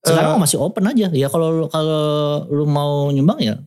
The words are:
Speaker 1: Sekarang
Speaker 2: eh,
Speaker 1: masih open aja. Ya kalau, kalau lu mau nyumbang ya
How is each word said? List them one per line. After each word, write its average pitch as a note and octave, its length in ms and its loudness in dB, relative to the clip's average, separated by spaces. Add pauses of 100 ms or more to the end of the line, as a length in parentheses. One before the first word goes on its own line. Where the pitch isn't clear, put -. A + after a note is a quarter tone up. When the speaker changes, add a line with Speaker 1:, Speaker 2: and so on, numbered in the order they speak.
Speaker 1:
Sekarang D#3+ 340 2
Speaker 2:
eh, G3 60 2
Speaker 1:
masih - 160 0
open F#3 280 -2
aja. A3 240 2
Ya C#3 180 0
kalau, E3 400 0
kalau D#3 360 -2 (420)
lu D3 200 -2
mau C#3+ 420 0
nyumbang C#3+ 320 2
ya G#2+ 160 -2 (120)